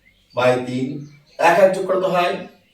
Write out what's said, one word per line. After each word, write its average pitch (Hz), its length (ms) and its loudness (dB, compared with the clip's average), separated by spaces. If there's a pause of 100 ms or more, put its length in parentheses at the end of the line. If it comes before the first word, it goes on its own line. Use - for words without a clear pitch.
(360)
বাই 123 160 2 (140)
তিন, 127 220 -6 (500)
এক 170 220 4
এক 190 160 6
যোগ 190 120 -4
করা 190 140 0
তো 185 60 -2
হয়, 175 260 0 (400)